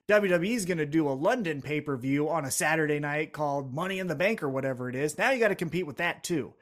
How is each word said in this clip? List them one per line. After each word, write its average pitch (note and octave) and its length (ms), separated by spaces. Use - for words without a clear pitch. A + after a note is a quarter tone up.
W G3+ 240
W F3 180
E B3 60
is G3+ 80
gonna E3+ 200
do D3 240
a C3+ 40
London D#3+ 500
pay-per-view C#3+ 640
on D#3 160
a B2+ 60
Saturday D#3 480
night D3 340
called C#3+ 400
Money F#3 280
in F3+ 80
the E3+ 80
Bank G#3+ 260
or D3 60
whatever C3 400
it B2 80
is. D3+ 200
Now A3+ 140
you C4 80
gotta G#3 160
compete E3+ 320
with C3+ 120
that E3+ 260
too. D3 380